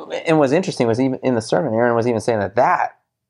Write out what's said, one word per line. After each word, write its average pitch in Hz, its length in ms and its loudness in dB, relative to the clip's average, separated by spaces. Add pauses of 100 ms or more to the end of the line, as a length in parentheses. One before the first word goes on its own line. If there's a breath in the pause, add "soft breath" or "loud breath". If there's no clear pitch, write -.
(260)
and 160 140 2
what's 135 140 2
interesting 170 340 0
was 113 120 2
even 131 220 0
in 127 140 0
the 113 60 0
sermon, 139 340 -2
Aaron 120 200 2
was 117 120 0
even 117 140 0
saying 113 180 0
that 95 160 -4
that 127 420 0 (320)